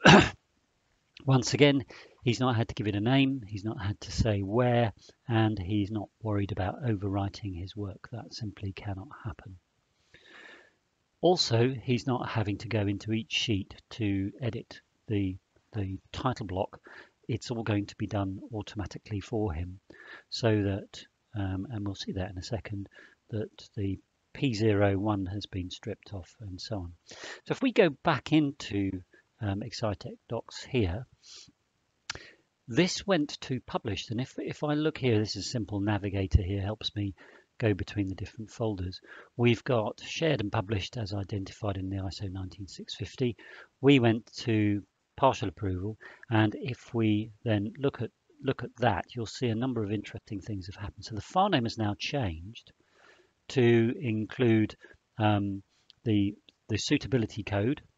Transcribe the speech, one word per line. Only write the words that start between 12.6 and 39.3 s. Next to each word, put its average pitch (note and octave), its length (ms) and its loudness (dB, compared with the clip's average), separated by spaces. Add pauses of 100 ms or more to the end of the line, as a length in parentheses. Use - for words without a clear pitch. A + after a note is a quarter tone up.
go G#2+ 120 0
into G2+ 320 -2
each A2 200 -2
sheet - 440 -2 (140)
to G2+ 420 -2 (100)
edit A2+ 380 -8 (260)
the, G2 300 0 (360)
the F#2+ 260 -4 (140)
title - 340 -4
block. F2+ 340 -4 (480)
It's - 220 -4
all A#2 120 -4
going G#2 240 0
to - 100 -18
be G#2+ 100 -4
done G2 340 -2 (120)
automatically G#2 680 -8
for G#2+ 320 -2
him, F2 280 -6 (500)
so - 200 2
that, G2+ 540 0 (300)
um, F#2+ 360 -4
and G#2 160 -6
we'll G2 80 -4
see - 180 -8
that F#2 180 -4
in F2+ 80 -10
a F2 40 -10
second, G2+ 460 -8 (420)
that - 460 -8
the G2 220 -2 (360)
P C3+ 200 0
zero G2+ 440 4
one G2+ 280 0
has F#2+ 200 -8
been F2+ 240 -6
stripped - 420 -12
off F#2+ 280 -14
and F#2 200 -12
so - 160 -6
on. F2 160 -8 (140)
So - 460 -10
if - 100 -2
we C4+ 100 2
go F#3 180 6 (120)
back D3 300 0
into, G2+ 720 0 (380)
um, G2+ 200 -2
Excitec A2 560 -6 (120)
Docs - 360 -8
here, A2 420 0 (1600)
this D3 400 0
went F3 360 2
to B2+ 180 -4
published, - 500 -4
and G#2+ 100 -2
if, - 180 -6
if - 260 -6
I D3 100 0
look D3+ 240 0
here, A#2+ 200 4
this G#2+ 180 0
is F#2+ 100 -6
a - 40 -8
simple G2+ 300 -4
navigator G2 640 2
here, G2 200 -2
helps G2+ 340 -6
me G2+ 180 -2 (440)
go G#2+ 160 4
between F#2+ 340 -2
the G2 60 -4
different G2+ 360 -10
folders. F#2+ 500 -4 (360)